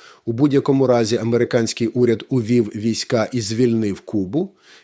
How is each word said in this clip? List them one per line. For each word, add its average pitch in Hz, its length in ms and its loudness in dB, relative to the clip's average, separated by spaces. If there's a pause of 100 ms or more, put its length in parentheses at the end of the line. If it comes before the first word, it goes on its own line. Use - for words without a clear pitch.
(240)
У 117 80 -4
будь-якому 135 540 2
разі 120 300 2
американський 117 720 0
уряд 113 420 0
увів 117 460 0
війська 110 580 -2
і 123 80 -2
звільнив 110 600 0
Кубу. 113 500 -4 (340)